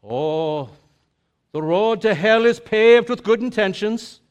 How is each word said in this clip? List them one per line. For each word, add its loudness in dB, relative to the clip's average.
Oh, -6
the -8
road 0
to 2
hell 2
is 2
paved 4
with -6
good 0
intentions. -4